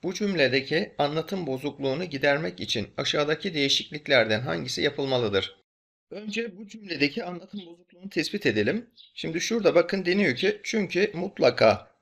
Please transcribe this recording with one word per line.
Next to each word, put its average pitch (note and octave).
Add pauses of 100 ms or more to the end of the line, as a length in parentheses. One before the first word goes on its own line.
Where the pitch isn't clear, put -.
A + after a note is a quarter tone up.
Bu F#3
cümledeki D3+
anlatım D#3+
bozukluğunu C#3
gidermek D3
için G#2+ (100)
aşağıdaki D3+
değişikliklerden C#3
hangisi B2+
yapılmalıdır? B2+ (560)
Önce G#3
bu G#3
cümledeki F#3+
anlatım F3+
bozukluğunu F3
tespit F3+
edelim. B2 (240)
Şimdi D#3+
şurada G3
bakın F3
deniyor F3+
ki G#3
çünkü G3+
mutlaka. A#2+ (100)